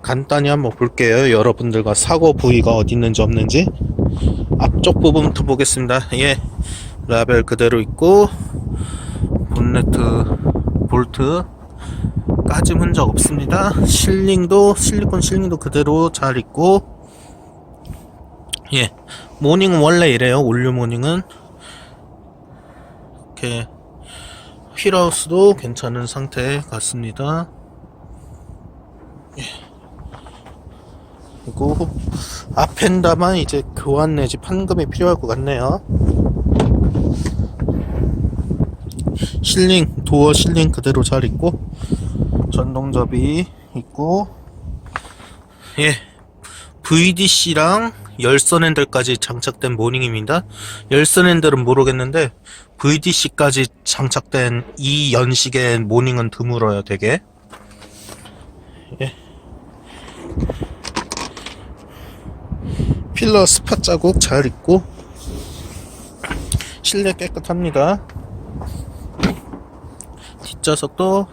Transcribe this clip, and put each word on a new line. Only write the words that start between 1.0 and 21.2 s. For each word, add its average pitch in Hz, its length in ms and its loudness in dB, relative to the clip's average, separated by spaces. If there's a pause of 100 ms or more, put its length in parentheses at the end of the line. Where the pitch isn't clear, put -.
여러분들과 110 600 2
사고 160 380 4
부위가 120 400 4
어디 107 220 2
있는지 113 280 2
없는지. 113 440 2 (920)
앞쪽 - 420 2
부분부터 156 440 2
보겠습니다. 131 560 0 (140)
예, 135 240 2 (720)
라벨 117 340 4
그대로 117 380 2
있고 175 480 6 (1300)
본네트 123 440 2 (920)
볼트 135 540 0 (1040)
까짐 165 320 2
흔적 - 280 2
없습니다. 151 640 0 (120)
실링도, 190 920 4
실리콘 202 440 0
실링도 190 360 0
그대로 147 560 2
잘 135 240 -2
있고. 180 560 2 (1800)
예, 127 180 0 (480)
모닝은 170 420 4
원래 170 280 6
이래요. 127 320 4
올류 123 320 2
모닝은 123 500 -2 (2250)